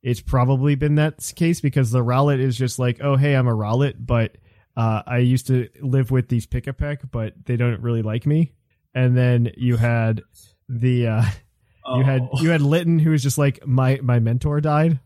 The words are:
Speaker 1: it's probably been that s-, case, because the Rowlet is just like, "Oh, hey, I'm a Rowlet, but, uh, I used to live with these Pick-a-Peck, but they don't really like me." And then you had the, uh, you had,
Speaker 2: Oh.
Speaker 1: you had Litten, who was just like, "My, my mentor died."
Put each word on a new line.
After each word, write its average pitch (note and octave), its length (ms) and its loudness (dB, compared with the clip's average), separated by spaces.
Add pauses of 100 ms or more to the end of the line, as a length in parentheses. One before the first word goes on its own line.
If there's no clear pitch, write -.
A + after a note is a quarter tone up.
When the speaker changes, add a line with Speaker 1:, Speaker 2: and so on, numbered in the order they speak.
Speaker 1:
it's A#2+ 180 -4
probably C3+ 540 0
been D3 220 0
that D3+ 220 0
s-, - 140 -12
case, E3+ 280 0
because C3 320 0
the B2 100 2
Rowlet C3 380 2
is C3 160 0
just B2+ 240 -4
like, B2 200 -2
"Oh, C#3 160 0
hey, C#3+ 200 2
I'm B2+ 100 2
a A#2+ 80 0
Rowlet, A2+ 440 -2
but, A#2 380 -2 (400)
uh, A2 300 -2
I B2 120 -4
used B2+ 300 0
to B2 200 0 (120)
live C3 300 -2
with B2+ 180 0
these A#2+ 180 -2
Pick-a-Peck, C#3 640 -8
but A#2+ 240 -6 (100)
they B2 120 -4
don't A#2 260 -2
really A#2 200 -2
like G#2+ 240 -4
me." D3+ 260 2 (420)
And B2+ 220 2
then B2 400 2
you B2 200 0
had A2+ 460 0 (460)
the, A#2+ 400 0
uh, A2 160 2 (720)
you C3 80 2
had, C3+ 180 2 (100)
Speaker 2:
Oh. C3+ 100 -2
Speaker 1:
you D#3+ 80 2
had D#3+ 120 2
Litten, E3 360 2
who D#3 120 2
was D3+ 120 2
just C3+ 160 -2
like, C#3+ 280 0
"My, C3 360 2
my B2 180 2
mentor B2+ 400 0
died." D3+ 460 2